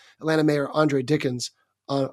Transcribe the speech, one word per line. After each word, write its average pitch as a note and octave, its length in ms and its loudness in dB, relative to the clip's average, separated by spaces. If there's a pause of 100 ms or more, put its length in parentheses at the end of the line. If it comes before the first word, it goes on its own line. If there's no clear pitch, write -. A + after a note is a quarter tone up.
(200)
Atlanta D#3 220 0
Mayor D3 280 2
Andre C#3+ 320 2
Dickens, B2+ 500 -2 (360)
uh, C#3 240 0